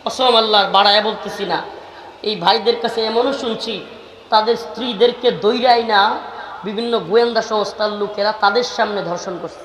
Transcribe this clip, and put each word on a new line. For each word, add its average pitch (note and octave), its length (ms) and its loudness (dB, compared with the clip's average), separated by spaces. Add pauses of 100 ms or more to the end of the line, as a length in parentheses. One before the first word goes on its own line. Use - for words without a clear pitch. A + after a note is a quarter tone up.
কসম B3 360 2
আল্লাহর, G#3+ 400 4
বাড়ায় G3+ 320 6
বলতেছি - 380 -6
না। E3+ 120 -2 (640)
এই G#3+ 120 -2 (100)
ভাইদের G#3+ 360 2
কাছে A3+ 200 -2 (100)
এমনও B3 220 0
শুনছি, A3+ 420 -4 (560)
তাদের A3 340 4
স্ত্রীদেরকে A#3+ 640 0 (160)
দৈরাই A#3+ 380 4 (100)
না G3+ 80 6 (640)
বিভিন্ন A3 280 -4 (140)
গোয়েন্দা A3+ 360 2
সংস্থার G#3 560 -2
লোকেরা G3+ 320 -2 (120)
তাদের G#3+ 240 2 (100)
সামনে G#3 240 -2 (100)
ধর্ষণ F3 280 -6
করছে - 260 -12